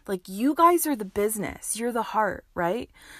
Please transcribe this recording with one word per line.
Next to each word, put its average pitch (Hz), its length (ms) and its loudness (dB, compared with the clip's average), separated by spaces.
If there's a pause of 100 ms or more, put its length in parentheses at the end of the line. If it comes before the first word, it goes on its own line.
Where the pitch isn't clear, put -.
Like, 190 220 -6
you 220 260 0
guys 339 320 6
are 294 100 0
the 208 100 -4
business, 208 680 -4
you're 233 180 -2
the 226 100 0
heart, 214 420 -2 (100)
right? 180 360 -2 (300)